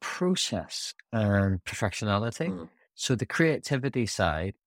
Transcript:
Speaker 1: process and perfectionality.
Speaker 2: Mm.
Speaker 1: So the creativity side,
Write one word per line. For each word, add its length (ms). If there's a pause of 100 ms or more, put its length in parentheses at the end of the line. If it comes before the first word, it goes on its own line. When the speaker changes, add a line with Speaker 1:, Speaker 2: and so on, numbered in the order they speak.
Speaker 1:
process 920 (180)
and 520
perfectionality. 840
Speaker 2:
Mm. 220 (260)
Speaker 1:
So 220
the 100
creativity 800
side, 480 (120)